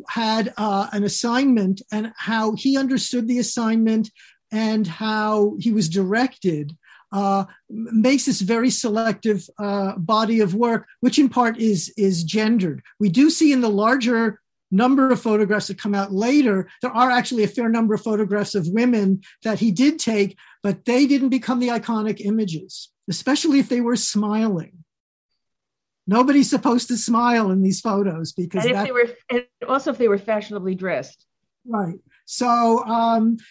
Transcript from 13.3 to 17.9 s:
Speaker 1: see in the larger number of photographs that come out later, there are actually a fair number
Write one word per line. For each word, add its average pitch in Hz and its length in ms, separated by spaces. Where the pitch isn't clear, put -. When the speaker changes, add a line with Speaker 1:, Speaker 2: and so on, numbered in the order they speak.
Speaker 1:
see 320 220
in 254 100
the 233 60
larger 226 720
number 262 400
of 247 100
photographs 214 480
that 196 120
come 202 120
out 196 200
later, 214 560
there 254 100
are 247 180
actually 247 320
a 202 60
fair 233 200
number 226 260